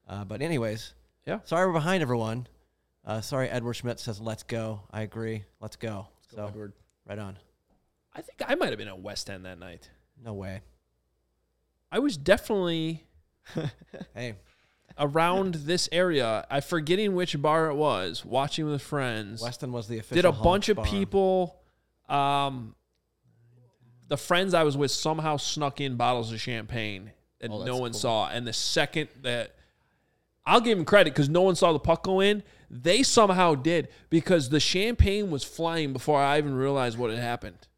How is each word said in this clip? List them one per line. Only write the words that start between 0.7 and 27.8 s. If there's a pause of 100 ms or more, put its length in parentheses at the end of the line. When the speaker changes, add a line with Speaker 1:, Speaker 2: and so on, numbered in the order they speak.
Speaker 2:
Yeah.
Speaker 1:
sorry
we're
behind,
everyone. (560)
Uh,
sorry,
Edward
Schmidt
says,
"Let's
go." (100)
I
agree. (140)
Let's
go. (160)
Speaker 3:
Let's
go,
Speaker 1:
So,
Speaker 3:
Edward. (320)
Speaker 1:
right
on. (720)
Speaker 2:
I
think
I
might
have
been
at
West
End
that
night. (340)
Speaker 1:
No
way. (1300)
Speaker 2:
I
was
definitely (400)
Speaker 1:
<laughs>
Hey. (640)
Speaker 2:
around
this
area.
I'm
forgetting
which
bar
it
was,
watching
with
friends.
Speaker 1:
West
End
was
the
Speaker 2:
Did
a
Speaker 1:
official (120)
Speaker 2:
bunch
Speaker 1:
Hawks
Speaker 2:
of
Speaker 1:
bar.
Speaker 2:
people, (480)
um, (1300)
the
friends
I
was
with
somehow
snuck
in
bottles
of
champagne (260)
that
Speaker 3:
Oh,
Speaker 2:
no
Speaker 3:
that's
Speaker 2:
one